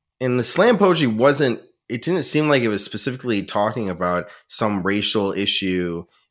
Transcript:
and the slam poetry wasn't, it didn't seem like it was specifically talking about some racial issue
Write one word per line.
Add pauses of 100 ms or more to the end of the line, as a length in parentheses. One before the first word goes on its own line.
(200)
and
the
slam
poetry
wasn't, (280)
it
didn't
seem
like
it
was
specifically
talking
about (180)
some
racial
issue (240)